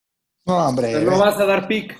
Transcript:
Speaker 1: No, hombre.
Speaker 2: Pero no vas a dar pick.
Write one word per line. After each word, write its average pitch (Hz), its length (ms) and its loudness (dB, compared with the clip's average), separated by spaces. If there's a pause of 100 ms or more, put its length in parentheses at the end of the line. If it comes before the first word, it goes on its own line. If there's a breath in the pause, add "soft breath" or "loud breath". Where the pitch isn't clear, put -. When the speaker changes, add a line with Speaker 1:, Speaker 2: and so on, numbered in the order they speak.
(460)
Speaker 1:
No, 175 240 0
hombre. 123 240 -2
Speaker 2:
Pero 156 180 0
no 190 80 2
vas 202 200 2
a 202 60 2
dar 190 220 0
pick. 220 320 -6